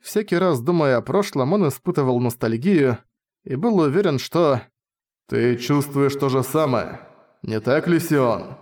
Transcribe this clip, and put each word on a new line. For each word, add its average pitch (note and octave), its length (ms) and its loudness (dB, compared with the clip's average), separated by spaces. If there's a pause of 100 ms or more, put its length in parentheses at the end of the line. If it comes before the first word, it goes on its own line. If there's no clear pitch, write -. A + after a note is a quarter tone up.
Всякий G#3 360 -4
раз, E3+ 240 2
думая C#3+ 380 2
о A2+ 40 -2
прошлом, E3+ 520 -2
он G3+ 140 2
испытывал C3+ 520 0
ностальгию B2 800 0 (460)
и C3 120 -8
был G3+ 220 0
уверен, D#3 400 2
что D3 420 0 (680)
«Ты A#2 300 0
чувствуешь C#3 580 0
то C#3 140 -2
же C3 140 0
самое, B2+ 580 -2 (420)
не A2 180 -4
так C#3+ 280 0
ли, F3 100 4
Сион?» C3 640 0